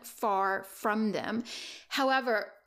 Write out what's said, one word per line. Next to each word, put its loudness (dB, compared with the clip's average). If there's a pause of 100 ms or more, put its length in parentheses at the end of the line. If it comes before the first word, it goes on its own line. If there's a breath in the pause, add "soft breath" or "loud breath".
far 0
from 0
them. -2 (420 loud breath)
However, 2 (140)